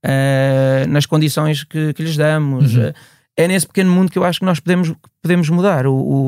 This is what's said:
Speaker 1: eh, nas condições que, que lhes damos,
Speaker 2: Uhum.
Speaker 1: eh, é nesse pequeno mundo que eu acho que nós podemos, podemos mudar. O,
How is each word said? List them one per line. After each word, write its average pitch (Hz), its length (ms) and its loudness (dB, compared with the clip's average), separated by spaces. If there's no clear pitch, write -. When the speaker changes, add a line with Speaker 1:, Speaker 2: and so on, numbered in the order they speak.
Speaker 1:
eh, 135 840 0
nas 143 180 0
condições 151 580 -2
que, 156 300 -4
que 160 80 -8
lhes 160 140 -4
damos, 147 580 0
Speaker 2:
Uhum. 120 80 2
Speaker 1:
eh, 151 120 -4
é 165 140 2
nesse 185 180 -2
pequeno 185 260 0
mundo 180 180 2
que - 80 -4
eu 180 60 0
acho 175 160 -2
que 185 40 -6
nós 185 160 0
podemos, 175 320 -2
podemos 175 260 0
mudar. 175 380 0
O, 135 80 0